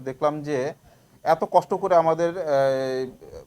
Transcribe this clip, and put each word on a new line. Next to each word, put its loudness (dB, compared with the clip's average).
দেখলাম -4
যে -4
এত 2
কষ্ট 2
করে 2
আমাদের, 2
আহ, -6